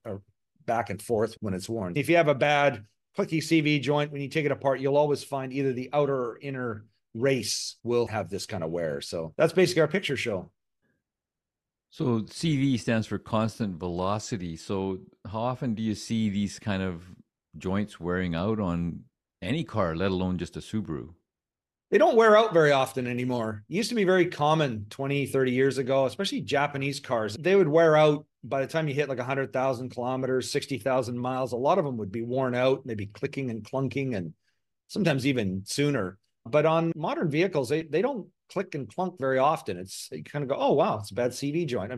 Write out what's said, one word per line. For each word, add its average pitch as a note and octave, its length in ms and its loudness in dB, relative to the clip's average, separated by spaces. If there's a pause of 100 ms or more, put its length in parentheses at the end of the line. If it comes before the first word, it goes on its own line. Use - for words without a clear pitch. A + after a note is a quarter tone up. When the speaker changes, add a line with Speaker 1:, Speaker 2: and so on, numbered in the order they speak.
Speaker 1:
or G2+ 180 -10 (440)
back A#2 240 -2
and F#2+ 120 -8
forth A2+ 380 0
when G2+ 140 -6
it's F2+ 160 -8
worn. G2+ 260 -6
If C#3 140 -2
you E3+ 80 6
have D#3+ 100 6
a D3 80 4
bad C#3+ 500 2 (320)
clicky E3 240 -2
C D#3+ 200 4
V D3 180 2
joint, D3 320 0
when C#3+ 100 -8
you C#3 80 -6
take D#3 160 -2
it C#3+ 60 2
apart, C3+ 280 0
you'll C#3 180 2
always D3 260 2
find C3+ 300 -6
either C#3 200 0
the B2+ 200 -6
outer C#3+ 220 2
or A#2+ 240 -4
inner B2 460 -6 (280)
race A#2+ 720 -2
will A#2+ 240 0
have G2+ 220 -4
this F#2+ 160 -6
kind F2+ 180 -6
of D#2+ 60 -4
wear. E2 320 -4
So D#2+ 360 -8
that's D#3+ 160 4
basically F3 280 4
our D3+ 60 4
picture D#3 280 -2
show. G#2+ 360 -6 (1400)
Speaker 2:
So A#2 400 0
C D#3+ 280 -2
V C3 200 2
stands A2 300 0
for G2+ 100 -4
constant G#2+ 640 -2
velocity. F2+ 760 -4
So F#2+ 440 -4 (260)
how A2 140 -8
often B2 340 -2
do G#2+ 80 -6
you G#2+ 140 0
see A2 340 -2
these G2+ 300 -2
kind F#2+ 240 -2
of F2+ 200 -6 (540)
joints G2 420 -4
wearing F2 360 -2
out G#2+ 240 -2
on E2+ 400 -2 (420)
any B2 220 -4
car, F2+ 320 0
let F#2+ 160 0
alone F#2 260 0
just E2 200 -8
a - 20 -10
Subaru? E2 500 -6 (800)
Speaker 1:
They G3+ 80 4
don't D4+ 180 6
wear A3 220 8
out A3 160 4
very D#3 180 8
often C3 360 2
anymore. A#2+ 600 -4
It D3 80 -6
used A3+ 140 -2
to A#3+ 60 -4
be G3+ 100 4
very F3+ 220 6
common D3 640 2
twenty, C#3 340 -2
thirty C3+ 260 2
years C3 280 2
ago, C3+ 260 2
especially G3 360 -4
Japanese C#3 580 -2
cars. A2 360 -2
They F3 200 2
would F#3+ 120 6
wear D#3 300 6
out D3+ 300 4 (160)
by C3+ 180 -4
the C3 60 -2
time D#3+ 200 -2
you C3+ 80 -2
hit, D3 120 0
like, C3 120 -4
a B2 40 -2
hundred C3+ 280 -2
thousand C3 380 -2
kilometers, B2+ 600 -2
sixty C#3 280 -4
thousand B2 400 0
miles. B2+ 340 -4
A A#2+ 60 -4
lot D3 200 2
of E3+ 80 2
them C3 120 -4
would G#2 140 -6
be A2+ 100 -4
worn B2 340 -2
out, C3+ 240 4
and B2+ 100 -12
they'd A2+ 60 -4
be G2+ 120 -6
clicking C3+ 420 -6
and A2+ 140 -6
clunking, C3 520 -4
and E2+ 180 -6 (540)
sometimes C#3+ 400 0
even G2+ 380 0
sooner. C3+ 520 0 (280)
But D3+ 200 2
on E3 300 2
modern G3 340 -2
vehicles, D3+ 400 2
they, D#3+ 140 0
they D#3 180 0
don't B3 260 -2 (240)
click - 220 -6
and C3+ 140 -6
clunk F3+ 320 -6
very C3 180 2
often. C3 400 2
It's, - 340 -12
you D#3 120 -12
kinda C#3+ 240 -6
go, B2+ 100 -2
"Oh, C4 160 2
wow, C#3+ 260 2
it's G#2 120 -12
a G2 40 -10
bad A#2+ 180 0
C C#3+ 180 -6
V E3 140 -2
joint." A#2 320 -4